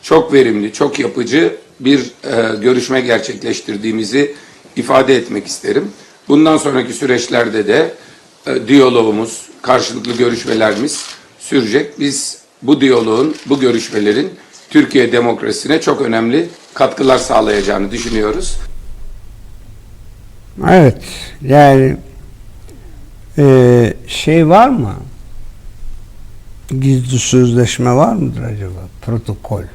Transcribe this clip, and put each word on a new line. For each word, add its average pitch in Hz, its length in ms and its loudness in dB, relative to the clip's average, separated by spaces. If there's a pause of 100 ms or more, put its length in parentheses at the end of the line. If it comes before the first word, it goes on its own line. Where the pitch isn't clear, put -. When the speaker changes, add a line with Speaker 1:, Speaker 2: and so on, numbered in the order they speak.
Speaker 1:
Çok - 320 2
verimli, 113 400 2
çok 143 260 -2
yapıcı 127 560 -2 (240)
bir, 135 200 2 (240)
e, 113 320 -2
görüşme 123 460 0
gerçekleştirdiğimizi 110 1300 -4 (400)
ifade 131 400 2
etmek 104 320 -4
isterim. 165 440 -4 (360)
Bundan 156 300 4
sonraki 127 360 -2
süreçlerde 117 760 -2
de, 147 260 0 (540)
e, 131 200 -4
diyalogumuz, 117 760 2 (200)
karşılıklı 120 560 -2
görüşmelerimiz 113 880 -2 (340)
sürecek. 120 600 -2
Biz - 380 -6 (240)
bu 135 200 2
diyaloğun, 123 540 2 (100)
bu 131 140 0
görüşmelerin 113 760 -2 (360)
Türkiye 131 420 2
demokrasisine 120 720 -2
çok 139 200 -2
önemli 117 480 0 (240)
katkılar 131 440 2
sağlayacağını 104 760 0
düşünüyoruz. 110 680 -4 (2000)
Speaker 2:
Evet, 170 340 6 (380)
yani, 139 560 4 (1400)
e, 123 560 6 (140)
şey 156 420 2
var 220 200 6
mı? 123 260 -2 (1900)
Gizli 131 380 0
sözleşme 123 720 2
var 160 220 2
mıdır 147 280 -4
acaba? 95 460 -10 (140)
Protokol. 107 640 -6 (120)